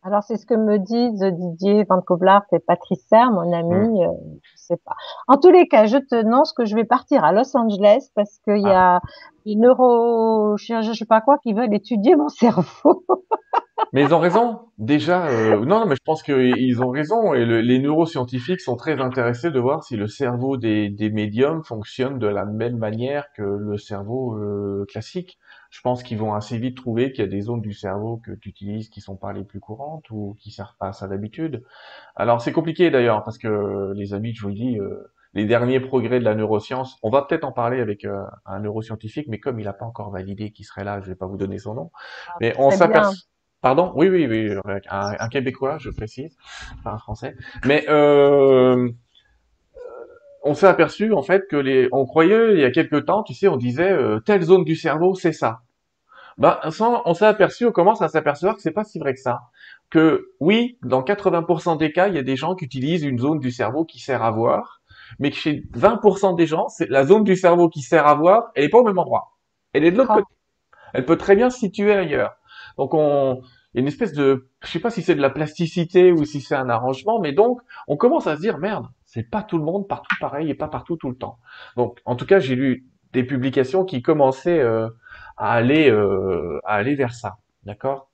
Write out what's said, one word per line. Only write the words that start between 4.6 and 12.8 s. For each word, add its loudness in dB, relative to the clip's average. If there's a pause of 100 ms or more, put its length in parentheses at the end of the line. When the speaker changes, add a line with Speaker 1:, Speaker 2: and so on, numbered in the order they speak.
Speaker 1:
pas. -8 (320)
En 6
tous 8
les 8
cas, 6
je 2
te -2
annonce 2
que -2
je -4
vais 0
partir 2
à 6
Los 2
Angeles 4
parce -4
qu'il 0
y 0
Speaker 2:
Ah. 4
Speaker 1:
a 0 (440)
des -4
neurochirurgiens, 2
je -4
sais -8
pas 4
quoi, 4
qui -4
veulent 0
étudier 2
mon 0
<laughs> -
cerveau. 2 (840)